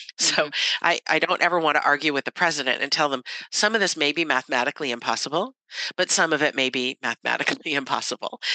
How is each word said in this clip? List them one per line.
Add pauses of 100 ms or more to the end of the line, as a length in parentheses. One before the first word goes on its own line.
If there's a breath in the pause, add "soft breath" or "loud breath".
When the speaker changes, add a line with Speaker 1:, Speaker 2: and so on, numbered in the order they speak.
(200 loud breath)
Speaker 1:
So
Speaker 2:
Mm-hmm.
Speaker 1:
I,
I
don't
ever
wanna
argue
with
the
president
and
tell
them (280 loud breath)
some
of
this
may
be
mathematically
impossible, (420 loud breath)
but
some
of
it
may
be
mathematically
<laughs>
impossible. (140)